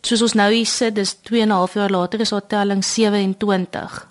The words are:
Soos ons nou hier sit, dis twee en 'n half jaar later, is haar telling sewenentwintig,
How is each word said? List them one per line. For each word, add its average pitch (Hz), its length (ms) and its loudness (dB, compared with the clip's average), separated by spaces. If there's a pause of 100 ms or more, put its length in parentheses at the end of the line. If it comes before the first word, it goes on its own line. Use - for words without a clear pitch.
Soos 226 200 0
ons 233 120 2
nou 208 200 4
hier 233 120 2
sit, 226 300 -2
dis 196 180 -2
twee 233 280 -2
en 214 60 4
'n 214 40 2
half 185 220 0
jaar 202 160 0
later, 185 300 0
is 226 100 0
haar 202 180 -4
telling 202 360 0
sewenentwintig, 202 1300 -2